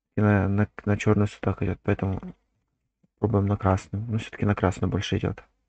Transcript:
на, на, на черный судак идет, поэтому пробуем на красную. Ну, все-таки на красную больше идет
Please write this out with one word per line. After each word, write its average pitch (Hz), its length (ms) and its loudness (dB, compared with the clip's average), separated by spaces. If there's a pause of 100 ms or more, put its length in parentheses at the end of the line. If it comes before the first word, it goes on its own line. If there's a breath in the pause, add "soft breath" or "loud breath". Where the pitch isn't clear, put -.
(160)
на, 104 320 4
на, 101 200 0 (180)
на 104 120 2
черный 104 300 4
судак - 340 -4
идет, 95 220 -2
поэтому 98 380 -2 (1000)
пробуем 101 260 2
на 101 120 0
красную. 98 500 0
Ну, 110 100 -2
все-таки - 280 -6
на 104 100 2
красную 92 360 0
больше 98 260 -2
идет - 260 -4 (260)